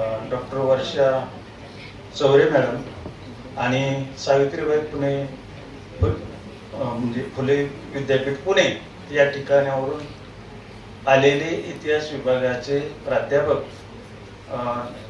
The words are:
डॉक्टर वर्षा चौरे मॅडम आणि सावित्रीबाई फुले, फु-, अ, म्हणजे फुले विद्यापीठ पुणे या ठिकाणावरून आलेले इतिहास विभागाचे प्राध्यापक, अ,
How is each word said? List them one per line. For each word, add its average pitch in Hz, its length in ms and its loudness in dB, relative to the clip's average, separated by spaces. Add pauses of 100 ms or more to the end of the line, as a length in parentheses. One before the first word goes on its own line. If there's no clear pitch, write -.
(300)
डॉक्टर 127 280 -4
वर्षा 131 680 2 (920)
चौरे 139 320 8
मॅडम - 320 2 (760)
आणि 135 460 0 (140)
सावित्रीबाई 147 600 4
फुले, 139 480 -2 (760)
फु-, - 800 -4
अ, - 20 -2
म्हणजे 120 400 -2 (140)
फुले 139 280 4 (300)
विद्यापीठ 135 420 0
पुणे - 460 2 (320)
या 143 160 6
ठिकाणावरून 139 880 0 (880)
आलेले 139 500 6
इतिहास 151 560 -2
विभागाचे 127 680 0
प्राध्यापक, 143 760 2 (920)
अ, 110 60 -6 (540)